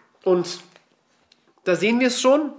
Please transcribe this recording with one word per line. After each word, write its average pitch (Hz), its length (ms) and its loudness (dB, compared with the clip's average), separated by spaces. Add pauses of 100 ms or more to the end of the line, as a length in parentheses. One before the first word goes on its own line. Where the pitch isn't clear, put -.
(220)
Und 180 380 -2 (1040)
da 180 120 0
sehen 220 240 0
wir 262 60 2
es 247 160 -2
schon, 277 360 2